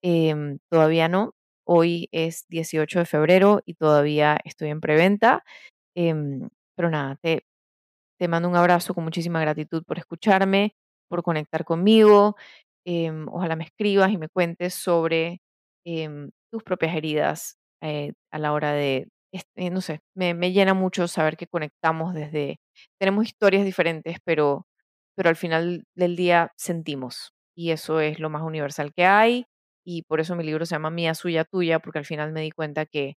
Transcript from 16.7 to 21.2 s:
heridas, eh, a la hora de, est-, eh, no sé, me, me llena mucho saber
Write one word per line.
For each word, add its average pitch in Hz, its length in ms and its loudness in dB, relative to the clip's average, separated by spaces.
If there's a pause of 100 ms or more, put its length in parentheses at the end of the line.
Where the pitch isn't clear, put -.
heridas, 151 600 -2 (260)
eh, 151 300 -6 (200)
a 151 60 -10
la 151 140 -4
hora 151 200 -2
de, 139 360 -2 (260)
est-, 185 220 -14
eh, 180 140 -6
no 185 100 -4
sé, 160 200 -8 (160)
me, 180 180 -2
me 180 180 -2
llena 190 220 4
mucho 185 340 0
saber 156 280 0